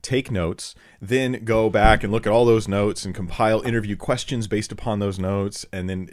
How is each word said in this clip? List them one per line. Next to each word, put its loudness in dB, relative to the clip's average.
take -2
notes, -2
then 0
go 4
back 4
and -2
look 0
at 2
all 6
those 4
notes 0
and -6
compile 0
interview -2
questions -4
based -2
upon -4
those -2
notes, -2
and -4
then -6